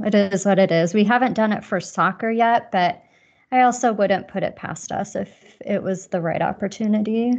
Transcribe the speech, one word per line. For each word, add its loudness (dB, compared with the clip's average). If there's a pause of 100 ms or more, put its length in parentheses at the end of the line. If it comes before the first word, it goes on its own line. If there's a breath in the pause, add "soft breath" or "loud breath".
it 0
is 0
what 4
it 4
is. 2
We 4
haven't 2
done 0
it -6
for -4
soccer -2
yet, 0
but 0 (500 soft breath)
I 4
also 2
wouldn't 0
put -4
it -6
past -10
us -6
if -10
it -2
was -6
the -4
right -2
opportunity. -2